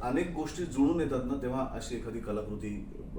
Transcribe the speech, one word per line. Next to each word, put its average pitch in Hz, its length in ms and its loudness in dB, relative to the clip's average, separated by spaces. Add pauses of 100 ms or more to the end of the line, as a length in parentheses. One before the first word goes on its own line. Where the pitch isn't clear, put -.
अनेक 165 340 2
गोष्टी 156 280 -2
जुळून 143 360 6
येतात 131 240 2
ना, 131 180 0
तेव्हा 127 280 0
अशी 117 260 -4
एखादी 110 220 -4
कलाकृती 104 680 -4 (300)